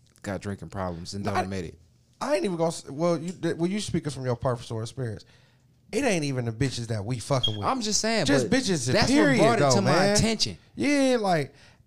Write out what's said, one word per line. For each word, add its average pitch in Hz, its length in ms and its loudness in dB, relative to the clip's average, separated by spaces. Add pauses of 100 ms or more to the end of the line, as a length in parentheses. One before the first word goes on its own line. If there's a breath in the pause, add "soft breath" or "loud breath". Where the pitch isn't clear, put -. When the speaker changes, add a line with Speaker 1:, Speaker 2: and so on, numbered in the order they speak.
(220)
Speaker 1:
got 92 200 -6
drinking 95 280 -8
problems 90 440 -8
and 101 120 -6
don't 101 100 -2
Speaker 2:
I 101 60 0
Speaker 1:
admit 95 240 -6
it. - 140 -14 (420)
Speaker 2:
I 277 140 0
ain't 339 100 0
even 185 120 -2
gonna 165 120 2
s-, - 200 -10
well, 165 280 0
you, 165 160 -8
th-, 165 240 -4
well, 175 120 0
you 208 120 -2
speaking 160 300 -4
from 131 140 -10
your 123 120 0
personal 117 440 -4
experience. 113 440 -8 (680 soft breath)
It 240 140 -2
ain't 180 180 2
even 131 220 -2
the 117 60 -4
bitches 117 360 -2
that 110 180 -4
we 123 140 -4
fucking 123 380 0
with. 104 100 -2
Speaker 1:
I'm 254 140 0
just 214 200 0
saying, 220 240 0
Speaker 2:
Just 262 240 2
Speaker 1:
but 254 100 4
Speaker 2:
bitches, 151 320 0
Speaker 1:
that's 226 200 4
Speaker 2:
period, 294 280 4
Speaker 1:
what - 60 6
brought - 120 4
it - 20 2 (140)
Speaker 2:
though, - 20 6
Speaker 1:
to - 60 4
my - 100 4
Speaker 2:
man. 196 240 4
Speaker 1:
attention. 208 420 0 (180)
Speaker 2:
Yeah, 269 440 2
like, 170 340 0 (340 loud breath)